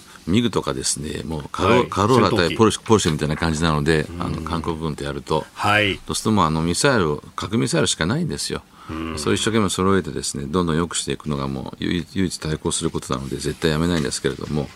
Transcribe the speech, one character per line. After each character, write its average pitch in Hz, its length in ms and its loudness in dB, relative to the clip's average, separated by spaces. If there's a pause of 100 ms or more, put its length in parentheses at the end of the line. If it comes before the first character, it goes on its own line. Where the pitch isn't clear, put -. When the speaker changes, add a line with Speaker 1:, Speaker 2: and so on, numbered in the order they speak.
(260)
Speaker 1:
ミ 101 160 4
グ 117 80 0
と 80 140 0
か 69 100 -2
で 65 100 -6
す - 140 -2
ね、 73 260 -8
も 76 160 -6
う 69 120 -8
カ - 140 -4
ロ-、 95 40 4
Speaker 2:
は 123 120 4
い。 87 60 -2
Speaker 1:
カ 92 200 2
ロ 127 100 6
ー - 40 8
ラ 95 100 4
対 85 240 2
ポ 110 100 6
ル 101 60 6
シ - 80 -6
ェ、 - 20 -18
Speaker 2:
戦 - 0 -
闘 - 40 -20
機。 - 20 -8
Speaker 1:
ポ 113 80 6
ル 98 40 6
シ 87 100 2
ェ - 20 4
み 76 80 0
た 76 60 0
い 73 40 -2
な 76 80 0
感 82 160 0
じ 76 80 -2
な 82 100 4
の 73 120 2
で、 78 260 4
Speaker 2:
う 85 80 -10
ん。 82 60 -6
Speaker 1:
あ - 60 -2
の、 85 120 -4
韓 80 220 -4
国 85 140 -4
軍 78 180 -4
と 69 80 -8
や 71 100 -4
る 69 80 -6
と。 78 320 -2
Speaker 2:
は 104 280 2
い。 95 260 0
Speaker 1:
そ - 60 -4
う - 20 -2
す - 60 -4
る - 40 -12
と 110 60 2
も 101 120 4
う - 20 6
あ 78 40 2
の、 80 140 2
ミ 87 100 2
サ 139 220 2
イ - 20 4
ル 82 140 2
を、 73 120 -4 (120)
核 107 240 -2
ミ 131 80 0
サ 165 100 0
イ 147 40 2
ル 117 60 2
し - 80 0
か 80 120 0
な 120 100 0
い 175 80 -2
ん - 20 -4
で 73 120 -4
す - 120 -6
よ。 71 120 -6 (260)
Speaker 2:
う 82 40 -8
ん。 80 260 -6
Speaker 1:
そ 76 120 -2
う 101 40 4
一 98 60 -2
生 110 100 0
懸 113 80 2
命 98 100 2
揃 95 280 2
え 90 40 2
て 76 80 -8
で 67 140 -6
す - 120 -6
ね、 69 120 -6
ど 87 160 0
ん - 20 2
ど 82 80 2
ん - 40 2
良 85 100 2
く - 80 -10
し - 100 -4
て 69 60 -4
い 67 60 -2
く - 120 -8
の 73 80 -2
が 67 100 -4
も 67 320 -6
う - 40 -4
唯-、 85 300 -2
唯 95 140 0
一 - 120 -6
対 78 180 -4
抗 82 140 -4
す - 120 -4
る 80 60 0
こ 76 100 -4
と - 140 -6
な 65 80 -2
の 67 80 -10
で、 67 60 -4
絶 73 240 -6
対 82 100 2
や 76 80 2
め 82 100 2
な 87 100 2
い - 20 0
ん 71 40 0
で 60 60 -2
す - 140 -6
け 69 60 0
れ 65 60 -2
ど - 120 -10
も 71 280 -2